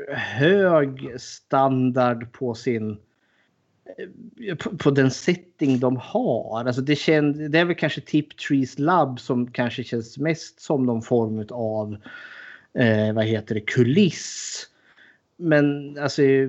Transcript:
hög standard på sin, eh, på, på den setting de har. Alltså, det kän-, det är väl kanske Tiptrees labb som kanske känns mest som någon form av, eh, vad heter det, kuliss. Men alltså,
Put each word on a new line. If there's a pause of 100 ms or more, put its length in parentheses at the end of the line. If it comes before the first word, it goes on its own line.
(160)
hög
standard
på
sin, (1500)
eh,
på,
på
den
setting
de
har.
Alltså,
det
kän-,
det
är
väl
kanske
Tiptrees
labb
som
kanske
känns
mest
som
någon
form
av, (840)
eh,
vad
heter
det,
kuliss. (720)
Men
alltså, (260)